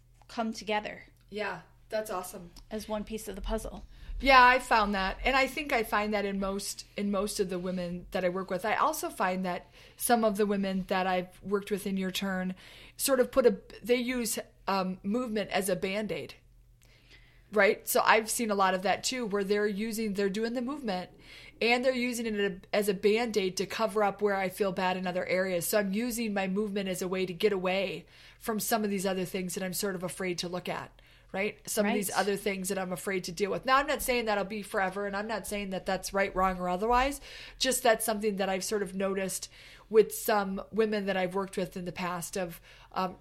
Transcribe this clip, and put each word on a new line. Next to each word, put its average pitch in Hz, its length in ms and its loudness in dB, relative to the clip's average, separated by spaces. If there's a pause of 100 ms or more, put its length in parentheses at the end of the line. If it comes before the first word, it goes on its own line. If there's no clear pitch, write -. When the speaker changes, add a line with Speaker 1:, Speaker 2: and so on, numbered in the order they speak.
(280)
Speaker 1:
come 226 240 -4
together 208 520 -4 (260)
Speaker 2:
Yeah, 196 300 -6 (300)
that's 214 220 -2
awesome. 180 400 -8 (200)
Speaker 1:
as 214 180 -6
one 214 160 -2
piece 220 240 -8
of 190 60 -8
the 196 60 -10
puzzle. - 440 -4 (340)
Speaker 2:
Yeah, 254 260 10
I 254 140 8
found 214 360 2
that. 190 280 -2
And 262 120 4
I 269 120 4
think 285 240 -6
I 233 120 2
find 214 300 0
that 202 120 0
in 196 140 -2
most, 196 460 -4 (120)
in 202 120 -2
most 202 300 0
of 190 100 0
the 185 80 -2
women 180 540 -4
that 185 140 0
I 180 40 2
work 185 200 -4
with. 185 160 -4
I 214 100 2
also 311 340 2
find 190 360 0
that 180 220 -4 (300)
some 233 280 4
of 202 120 2
the 208 80 4
women 196 440 0
that 185 180 2
I've 185 340 -2
worked 202 300 -2
with 196 160 -2
in 190 100 0
your 185 140 -2
turn 185 420 -2 (440)
sort 262 220 2
of 240 120 2
put 254 140 6
a, 214 100 6 (260)
they 240 140 2
use, 240 420 0 (300)
um, 185 360 -2
movement 214 460 -2
as 196 200 0
a 180 60 0
Band-Aid. 190 600 -4 (1200)
Right? 208 340 4
So - 180 2
I've 214 240 6
seen 233 200 -2
a 202 60 0
lot 190 180 4
of 185 100 -2
that 190 200 0
too, 247 220 -4
where 202 180 -2
they're 208 240 2
using, 214 460 -4
they're 202 160 0
doing 220 240 -2
the 254 80 -2
movement 240 480 -4 (520)
and 240 220 4
they're 262 100 4
using 240 320 -2
it 202 460 -2
as 202 160 2
a 208 60 4
Band-Aid 208 640 2
to 190 80 0
cover 214 380 0
up 196 180 0
where 208 160 2
I 190 120 0
feel 196 220 -2
bad 185 260 0
in 185 80 -4
other 180 200 -2
areas. 180 420 0
So 220 100 4
I'm 202 160 2
using 226 400 -2
my 196 140 0
movement 196 420 -2
as 180 120 -4
a 185 80 -2
way 185 160 0
to 180 80 -2
get 202 180 4
away 185 540 -2 (340)
from 220 200 -4
some 214 260 0
of 208 40 0
these 196 160 -2
other 185 200 0
things 180 300 -4
that 185 80 -6
I'm 185 100 -4
sort 196 220 -2
of 175 80 -8
afraid 180 360 -4
to 180 100 -4
look 175 200 -6
at, - 200 -8 (440)
right? 196 260 -4 (100)
Some 202 160 2
of 214 80 2
these 202 160 0
Speaker 1:
Right. - 100 0
Speaker 2:
other 196 160 2
things 190 340 -4
that 190 100 -2
I'm 185 140 -4
afraid 185 320 -4
to 185 60 -8
deal 190 200 -2
with. 170 140 -4
Now, 262 120 6
I'm 285 80 4
not 285 160 -2
saying 240 240 0
that'll 208 200 2
be 208 180 -8
forever, 196 420 -2
and 196 100 -4
I'm 214 120 -4
not 208 180 -4
saying 202 240 -6
that 180 160 -6
that's 185 300 -2
right, 196 200 0
wrong, 185 220 2
or 180 100 -2
otherwise. 240 540 2 (380)
Just 254 240 0
that's 220 220 6
something 208 320 0
that 190 120 0
I've 190 140 -2
sort 208 180 -2
of 185 140 -6
noticed 190 520 -2 (400)
with 214 280 6
some 202 560 0
women 208 340 0
that 190 120 0
I've 185 180 0
worked 190 220 -4
with 185 200 -2
in 180 80 -8
the 175 60 -8
past 180 460 -6
of, 175 220 -4 (340)
um, 180 280 -2